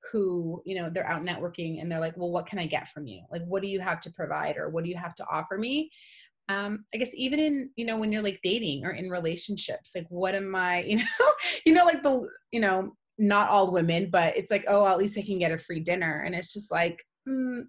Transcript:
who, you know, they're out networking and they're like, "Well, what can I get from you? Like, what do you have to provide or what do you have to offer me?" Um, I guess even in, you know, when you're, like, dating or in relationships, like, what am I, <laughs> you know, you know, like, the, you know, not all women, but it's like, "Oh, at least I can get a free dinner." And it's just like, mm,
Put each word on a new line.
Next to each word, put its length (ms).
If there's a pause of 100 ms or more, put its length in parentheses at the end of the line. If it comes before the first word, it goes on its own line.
(120)
who, 540
you 100
know, 140
they're 180
out 160
networking 580
and 100
they're 80
like, 180
"Well, 140
what 140
can 140
I 80
get 220
from 180
you? 240
Like, 140
what 160
do 60
you 120
have 220
to 100
provide 460
or 120
what 140
do 60
you 80
have 180
to 140
offer 280
me?" 320 (600)
Um, 340 (100)
I 40
guess 160
even 260
in, 380
you 80
know, 120
when 140
you're, 100
like, 220
dating 420
or 60
in 180
relationships, 840
like, 140
what 260
am 200
I, 280
<laughs> 40
you 100
know, 340 (340)
you 80
know, 120
like, 180
the, 240 (240)
you 80
know, 320 (260)
not 320
all 220
women, 400
but 240
it's 160
like, 160
"Oh, 180
at 120
least 200
I 40
can 180
get 120
a 60
free 220
dinner." 460
And 100
it's 160
just 200
like, 300 (260)
mm, 420